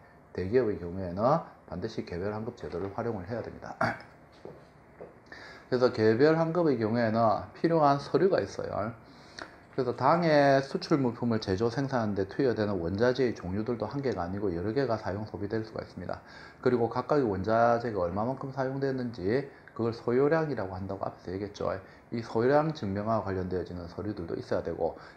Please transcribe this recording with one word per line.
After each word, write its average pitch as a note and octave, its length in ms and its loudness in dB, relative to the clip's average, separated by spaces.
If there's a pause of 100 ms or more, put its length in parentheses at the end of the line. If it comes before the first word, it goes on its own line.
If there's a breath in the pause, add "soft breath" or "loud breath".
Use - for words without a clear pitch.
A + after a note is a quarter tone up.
(340 loud breath)
대기업의 G2+ 460 2
경우에는 F2+ 440 -6 (440 loud breath)
반드시 F#2 380 -6
개별 F#2 280 -6
환급 A2 240 -8
제도를 F2 380 -8
활용을 A2 340 -6
해야 A#2 120 -6
됩니다. - 380 -12
<clears throat> - 260 -2 (1600 loud breath)
그래서 B2 220 4
개별 A2+ 460 6
환급의 D#3+ 400 2
경우에는 A2+ 440 2 (340)
필요한 D3+ 440 4
서류가 D#3+ 420 2
있어요. G2 520 -4 (840 loud breath)
그래서 B2 220 0
당해 C#3+ 640 6
수출 - 380 0
물품을 A#2 420 0
제조 G#2 280 2
생산하는 A#2+ 460 0
데 G2 140 0
투여되는 G#2+ 500 0
원자재의 A2+ 560 2
종류들도 G#2+ 500 -4
한 C3+ 160 -4
개가 G#2 200 -2
아니고 F#2+ 340 -2
여러 F#2 160 -2
개가 A#2+ 240 0
사용 G#2 300 -4
소비될 G#2+ 400 -4
수가 - 180 -8
있습니다. - 380 -8 (400 loud breath)
그리고 A#2+ 260 2
각각의 B2 420 0
원자재가 A2+ 720 2
얼마만큼 A#2 540 -2
사용되는지 C3 960 -2 (240 loud breath)
그걸 A2+ 180 -2
소요량이라고 B2+ 840 0
한다고 F#2+ 320 -6
앞에서 - 280 -8
얘기했죠. F#2+ 440 -4 (340 loud breath)
이 A#2+ 100 -4
소요량 C#3+ 520 2
증명과 G#2 500 -2
관련되어지는 F2+ 680 -4
서류들도 F#2 460 -6
있어야 - 280 -4
되고, E2 340 -2 (200 loud breath)